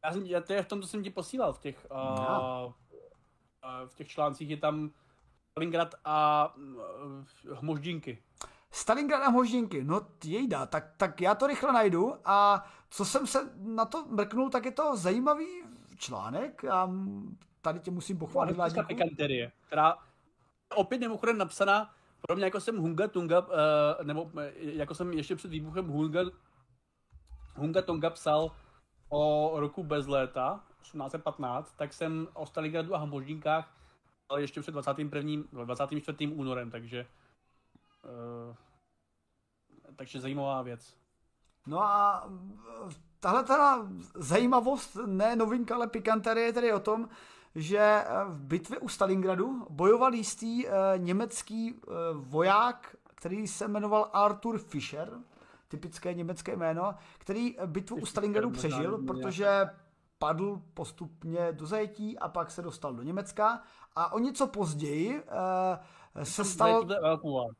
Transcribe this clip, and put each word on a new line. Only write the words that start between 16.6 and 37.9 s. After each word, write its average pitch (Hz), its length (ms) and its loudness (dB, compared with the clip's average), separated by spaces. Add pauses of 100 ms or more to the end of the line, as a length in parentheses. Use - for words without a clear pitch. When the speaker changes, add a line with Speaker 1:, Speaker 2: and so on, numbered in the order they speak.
Speaker 2:
a, 185 200 2
mm, 196 520 -8 (240)
tady 165 180 -2
tě 180 120 -8
musím 180 260 -6
pochválit, 165 400 0
Speaker 1:
Hezká 180 40 0 (200)
Speaker 2:
Láďku. - 60 -2
Speaker 1:
pikanterie, 143 640 -2 (160)
která 156 300 4 (800)
opět 214 240 2
mimochodem 226 380 0
napsaná, 196 560 2 (340)
podobně 190 180 0
jako 190 140 0
jsem 226 180 -2
Hunga 170 300 0
Tunga, 180 400 2 (520)
eh, 165 40 -6
nebo, 156 280 -4 (100)
eh, 147 140 -8
jako 156 400 -6
jsem 175 180 -4
ještě 156 220 -2
před 170 160 -12
výbuchem 156 360 -6
Hunga, 156 340 0 (1300)
Hunga 160 260 0
Tonga 165 280 0
psal 160 420 0 (580)
o 151 500 4
roku 147 240 -4
bez 147 240 -2
léta, 139 560 0 (180)
osmnáct 139 300 -10
set 160 120 -8
patnáct, 127 500 -6
tak 147 200 -8
jsem 160 400 -4
o 156 120 -10
Stalingradu 165 500 -4
a - 20 0
hmoždinkách 151 760 -4 (540)
psal 139 120 -2
ještě 147 220 -6
před 156 100 -8
dvacátým 143 380 -4
prvním, 151 420 -4
dvacátým 123 500 -4
čtvrtým 151 380 -6
únorem, 123 320 -4
takže, 120 340 -10 (1000)